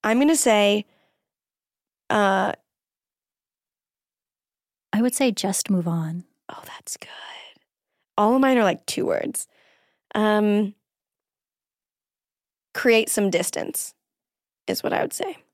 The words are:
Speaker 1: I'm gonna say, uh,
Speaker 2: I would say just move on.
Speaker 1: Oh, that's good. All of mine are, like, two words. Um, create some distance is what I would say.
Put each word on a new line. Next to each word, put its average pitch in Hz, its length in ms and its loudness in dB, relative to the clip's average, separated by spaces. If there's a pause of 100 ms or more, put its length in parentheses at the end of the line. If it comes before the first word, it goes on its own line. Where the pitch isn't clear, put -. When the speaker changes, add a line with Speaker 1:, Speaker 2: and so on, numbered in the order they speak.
Speaker 1:
I'm 220 160 2
gonna 302 160 4
say, 208 500 4 (1200)
uh, 190 440 2 (2500)
Speaker 2:
I 208 80 2
would 247 120 2
say 262 180 2
just - 380 -4
move 180 180 0
on. 165 360 -4 (260)
Speaker 1:
Oh, - 160 -16
that's - 320 -16
good. - 120 -20 (1080)
All 214 180 4
of 269 60 4
mine 262 160 4
are, 226 60 4
like, 180 220 0
two - 200 -4
words. - 420 -4 (680)
Um, 208 580 2 (2000)
create 226 360 2
some 202 200 0
distance - 640 -4 (760)
is - 160 -4
what - 100 -4
I - 80 -2
would - 120 -6
say. - 240 -8 (160)